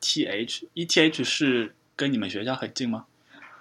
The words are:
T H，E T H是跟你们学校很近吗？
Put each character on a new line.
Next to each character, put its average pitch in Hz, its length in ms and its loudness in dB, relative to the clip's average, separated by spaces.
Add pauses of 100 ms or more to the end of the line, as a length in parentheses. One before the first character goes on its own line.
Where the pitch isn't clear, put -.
T - 240 0
H，E 120 600 -6
T 170 160 4
H 156 240 4
是 120 500 0 (200)
跟 143 180 0
你 127 40 2
们 101 140 -2
学 101 140 -6
校 127 100 -2
很 113 180 -6
近 123 160 -4
吗？ 110 180 -4 (540)